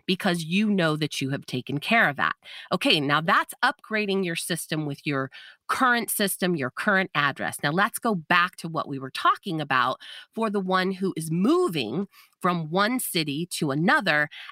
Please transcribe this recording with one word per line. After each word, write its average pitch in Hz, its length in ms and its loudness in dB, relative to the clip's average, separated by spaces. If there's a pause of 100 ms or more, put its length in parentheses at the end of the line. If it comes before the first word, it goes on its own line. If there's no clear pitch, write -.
because 175 380 0
you 196 260 0
know 165 280 2
that 151 240 -4
you 135 80 -2
have 139 160 -6
taken 127 340 -6
care 214 300 2
of 139 80 -4
that. 82 180 0 (340)
Okay, 226 300 2
now 147 220 2
that's 226 320 0 (100)
upgrading 208 640 0
your 170 100 -2
system 160 500 -4
with 143 220 -8
your 135 240 -2 (380)
current 240 420 2
system, 190 420 0
your 135 160 -2
current 190 460 0
address. 139 480 -2
Now 147 80 0
let's 202 260 0
go 233 160 0
back 175 440 2
to 170 100 -8
what 160 220 -6
we 135 100 -6
were 131 100 -10
talking 196 520 0
about 131 400 2 (340)
for 226 140 0
the 208 100 0
one 185 320 2
who 190 240 -2
is 160 160 -6
moving 185 760 2 (320)
from 175 280 2
one 208 300 2
city 156 520 -2
to 151 200 0
another 160 560 4 (240)